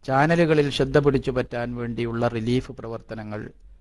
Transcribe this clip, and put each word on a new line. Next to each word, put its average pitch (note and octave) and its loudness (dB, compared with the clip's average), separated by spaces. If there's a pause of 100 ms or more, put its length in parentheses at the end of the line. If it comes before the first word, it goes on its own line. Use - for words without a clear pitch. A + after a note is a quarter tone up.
ചാനലുകളിൽ D3+ 4
ശ്രദ്ധ C3+ 2
പിടിച്ചു C#3 2
പറ്റാൻ A#2+ -4
വേണ്ടിയുള്ള A#2 -2
റിലീഫ് A#2+ -2
പ്രവർത്തനങ്ങൾ, A2 -12 (320)